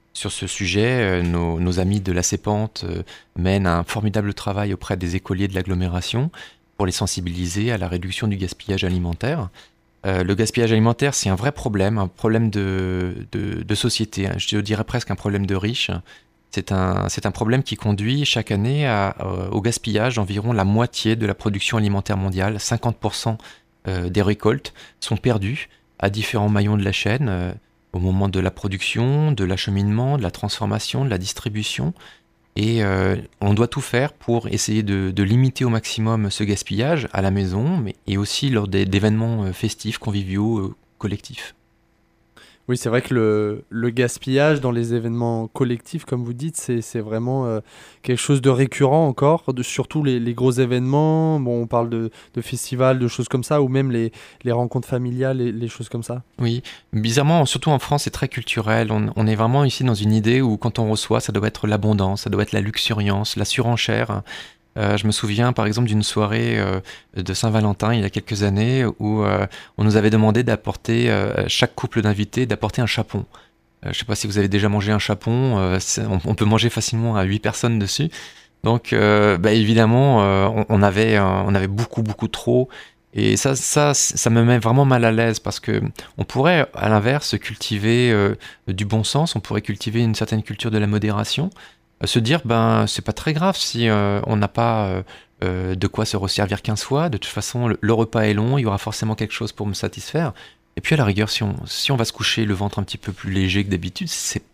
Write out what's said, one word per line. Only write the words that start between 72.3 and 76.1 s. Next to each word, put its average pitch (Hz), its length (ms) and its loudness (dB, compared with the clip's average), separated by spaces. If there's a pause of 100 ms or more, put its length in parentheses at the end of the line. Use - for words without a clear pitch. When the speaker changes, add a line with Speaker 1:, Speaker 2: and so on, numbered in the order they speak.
Speaker 1:
d'apporter 110 340 -2
un 113 60 2
chapon. - 380 -4 (600)
Euh, 92 80 -4
je - 60 -6
sais - 60 -8
pas 107 100 -2
si - 100 -4
vous 104 140 0
avez 98 80 4
déjà 101 220 4
mangé 104 220 2
un 107 80 4
chapon, 113 600 0
euh, 92 200 2
c'est, - 260 -2
on, 95 200 0